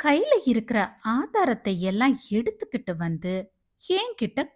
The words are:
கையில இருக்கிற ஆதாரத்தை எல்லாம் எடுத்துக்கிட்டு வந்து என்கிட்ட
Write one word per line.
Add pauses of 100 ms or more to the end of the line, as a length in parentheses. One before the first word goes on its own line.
கையில (120)
இருக்கிற
ஆதாரத்தை
எல்லாம் (120)
எடுத்துக்கிட்டு
வந்து (300)
என்கிட்ட (120)